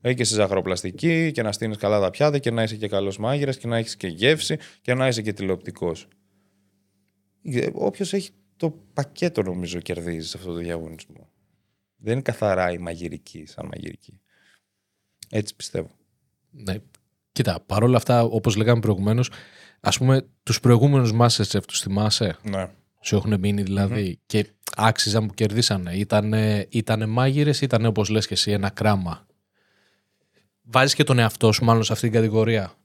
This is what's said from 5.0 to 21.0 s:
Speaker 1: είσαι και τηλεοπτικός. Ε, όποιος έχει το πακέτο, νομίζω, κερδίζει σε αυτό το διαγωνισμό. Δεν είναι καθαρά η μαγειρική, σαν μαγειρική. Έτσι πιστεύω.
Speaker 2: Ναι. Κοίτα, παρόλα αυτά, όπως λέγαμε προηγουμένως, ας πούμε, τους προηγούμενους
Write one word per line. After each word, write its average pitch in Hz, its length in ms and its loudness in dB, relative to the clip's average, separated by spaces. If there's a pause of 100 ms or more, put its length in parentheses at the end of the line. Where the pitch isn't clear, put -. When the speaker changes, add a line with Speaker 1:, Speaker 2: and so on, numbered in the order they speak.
Speaker 1:
είσαι 113 140 -2
και 107 120 -4
τηλεοπτικός. 92 720 -6 (1400)
Ε, 123 300 -2
όποιος 196 400 -4
έχει 196 160 -4 (280)
το 160 220 -4 (140)
πακέτο, 147 480 -4
νομίζω, 90 380 -4
κερδίζει 85 480 -8
σε 82 100 -12
αυτό 90 160 -10
το 85 40 -6
διαγωνισμό. 82 720 -10 (680)
Δεν 110 160 -4
είναι 131 80 -2
καθαρά 92 500 0
η 87 60 -6
μαγειρική, 85 680 -12
σαν 80 260 -14
μαγειρική. - 480 -16 (1080)
Έτσι 107 260 -4
πιστεύω. - 340 -8 (600)
Speaker 2:
Ναι. 101 240 -8 (560)
Κοίτα, 98 340 -2
παρόλα 117 320 4
αυτά, 120 260 4
όπως 113 320 0
λέγαμε 113 260 4
προηγουμένως, 107 480 0 (500)
ας - 180 -2
πούμε, 131 300 2 (160)
τους - 160 -2
προηγούμενους 123 600 6